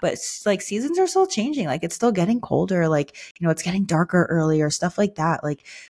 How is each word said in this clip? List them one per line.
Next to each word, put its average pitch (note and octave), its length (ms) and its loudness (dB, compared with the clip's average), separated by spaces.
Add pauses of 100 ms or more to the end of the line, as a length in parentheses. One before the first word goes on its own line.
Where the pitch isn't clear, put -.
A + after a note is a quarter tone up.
But E3+ 120 0
s-, - 340 -8
like, G3 160 2
seasons C#4 360 -4
are F#4 80 4
still F#4 200 2
changing. C4+ 400 -2
Like, D3 180 -2
it's E3 100 -4
still A#3 160 2
getting G#3 300 2
colder. F3 480 0
Like, D3 260 0 (240)
you E3+ 60 -4
know, E3 60 2
it's D#3+ 120 -2
getting F#3+ 220 -2
darker F3 460 2
earlier, D#3 400 2
stuff F3+ 260 -4
like G3+ 200 0
that. D#3+ 280 0
Like, D3 220 -6 (260)